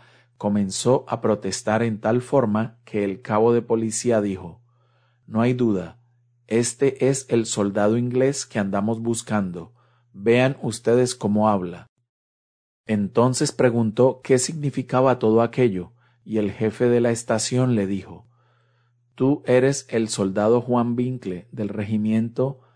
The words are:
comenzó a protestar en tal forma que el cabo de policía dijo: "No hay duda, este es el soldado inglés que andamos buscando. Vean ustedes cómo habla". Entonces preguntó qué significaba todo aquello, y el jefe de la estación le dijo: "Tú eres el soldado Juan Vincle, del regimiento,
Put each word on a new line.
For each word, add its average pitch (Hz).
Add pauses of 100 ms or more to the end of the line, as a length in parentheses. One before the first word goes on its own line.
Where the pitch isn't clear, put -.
(380)
comenzó 101
a 117
protestar 107
en 110
tal 117
forma 113
que 104
el 98
cabo 113
de 117
policía 113
dijo: 90 (640)
"No 110
hay 123
duda, 104 (460)
este 127
es 135
el 117
soldado 104
inglés 127
que -
andamos 101
buscando. 101 (400)
Vean 120
ustedes 120
cómo 107
habla". 90 (960)
Entonces 117
preguntó 120
qué 131
significaba 131
todo 110
aquello, 117 (320)
y 107
el 101
jefe 110
de 120
la 120
estación 123
le 101
dijo: 95 (920)
"Tú 139
eres 131
el 113
soldado 107
Juan 120
Vincle, 123
del 104
regimiento, 110 (140)